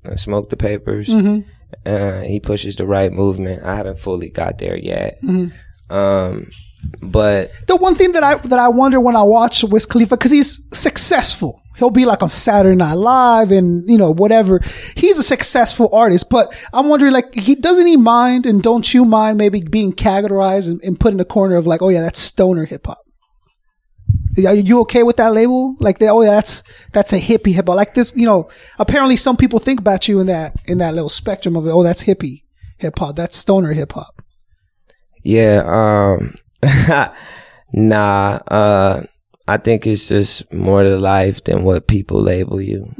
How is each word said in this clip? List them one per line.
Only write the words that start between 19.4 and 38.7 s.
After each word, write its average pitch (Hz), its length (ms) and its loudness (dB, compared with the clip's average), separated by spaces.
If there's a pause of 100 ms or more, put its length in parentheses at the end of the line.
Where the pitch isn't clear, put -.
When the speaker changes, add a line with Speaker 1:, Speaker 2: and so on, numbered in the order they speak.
Speaker 2:
being 190 320 -2
categorized 196 760 -2
and, 170 140 -6
and 180 160 -6
put 220 120 2
in 196 60 -4
the 180 80 -2
corner 190 300 0
of, 165 120 0
like, 165 140 0
"Oh 185 80 2
yeah, 175 120 2
that's 165 180 -6
stoner 185 460 0
hip - 200 -12
hop"? - 140 -12 (1500)
Are 190 60 2
you 208 280 4
okay 233 220 2
with 240 140 2
that 226 160 2
label? 254 460 0
Like, 196 200 0
they, 220 100 4
"Oh 226 120 4
yeah, 208 100 4
that's, 208 300 -2 (320)
that's 202 200 0
a 185 60 0
hippie 214 340 0
hip 175 140 0
hop." 180 80 0
Like 202 180 0
this, 247 220 -2
you 233 100 0
know, 196 240 0 (300)
apparently 262 380 0
some 254 200 0
people 233 220 2
think 262 220 -2
about 190 260 -4
you 202 140 0
in 185 60 -2
that, 160 260 -6 (140)
in 180 100 -4
that 165 160 -4
little 156 160 -6
spectrum 190 480 -6
of, 156 100 -6
"Oh, 170 160 2
that's 175 220 -2
hippie 143 380 -4 (340)
hip - 220 -8
hop. 147 180 -8
That's 170 180 -8
stoner 185 380 0
hip 151 200 -6
hop." - 280 -18 (1040)
Speaker 1:
Yeah. 110 420 2
Um, 101 720 0 (260)
<laughs> 139 480 2 (640)
nah. 104 720 0
Uh, 98 560 2 (440)